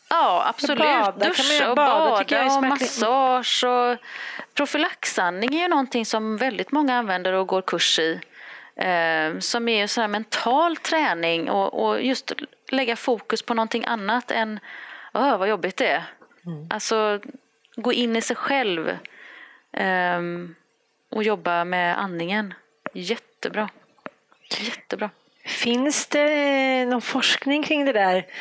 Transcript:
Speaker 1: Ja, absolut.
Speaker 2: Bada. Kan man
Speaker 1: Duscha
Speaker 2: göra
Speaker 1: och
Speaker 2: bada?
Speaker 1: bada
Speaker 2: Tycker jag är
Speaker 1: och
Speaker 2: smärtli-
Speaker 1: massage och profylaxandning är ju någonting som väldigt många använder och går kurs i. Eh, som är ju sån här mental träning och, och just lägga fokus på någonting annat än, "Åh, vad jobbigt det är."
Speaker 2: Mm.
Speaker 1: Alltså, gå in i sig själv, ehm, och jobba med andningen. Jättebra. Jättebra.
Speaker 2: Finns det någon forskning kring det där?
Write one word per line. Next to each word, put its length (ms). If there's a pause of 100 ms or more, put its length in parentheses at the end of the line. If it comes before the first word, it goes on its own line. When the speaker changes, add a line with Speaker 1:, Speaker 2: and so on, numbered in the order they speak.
Speaker 1:
Ja, 380
absolut. 320
Speaker 2:
Bada. 320
Kan 80
man 100
Speaker 1:
Duscha 240
Speaker 2:
göra 160
Speaker 1:
och 60
Speaker 2:
bada? 300
Speaker 1:
bada 120
Speaker 2:
Tycker 180
jag 100
är 120
Speaker 1:
och 60
Speaker 2:
smärtli- 60
Speaker 1:
massage 920
och 340 (560)
profylaxandning 1000
är 60
ju 60
någonting 380
som 320
väldigt 340
många 260
använder 360
och 140
går 140
kurs 380
i. 200 (560)
Eh, 640
som 300
är 120
ju 60
sån 140
här 60
mental 680
träning 720
och, 360
och 160
just 300 (380)
lägga 260
fokus 460
på 120
någonting 320
annat 460
än, 280 (540)
"Åh, 240
vad 120
jobbigt 280
det 100
är." 160 (420)
Speaker 2:
Mm. 240
Speaker 1:
Alltså, 500 (560)
gå 180
in 220
i 60
sig 140
själv, 600 (760)
ehm, 840 (560)
och 120
jobba 420
med 340
andningen. 540 (400)
Jättebra. 760 (880)
Jättebra. 500 (360)
Speaker 2:
Finns 640
det 800
någon 160
forskning 600
kring 220
det 80
där? 320 (160)